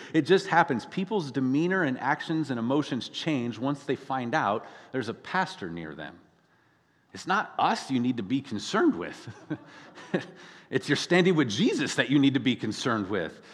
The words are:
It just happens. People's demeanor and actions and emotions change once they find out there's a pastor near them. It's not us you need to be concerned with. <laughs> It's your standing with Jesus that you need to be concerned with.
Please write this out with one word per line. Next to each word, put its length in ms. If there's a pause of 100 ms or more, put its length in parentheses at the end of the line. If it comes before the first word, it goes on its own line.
(140)
It 80
just 240
happens. 400
People's 440
demeanor 520
and 180
actions 500
and 80
emotions 520
change 480
once 260
they 120
find 380
out 300 (280)
there's 180
a 40
pastor 540
near 260
them. 240 (960)
It's 140
not 320
us 320
you 100
need 160
to 60
be 180
concerned 540
with. 340 (840)
<laughs> 100 (480)
It's 180
your 80
standing 400
with 120
Jesus 460
that 160
you 80
need 160
to 60
be 160
concerned 520
with. 300 (160)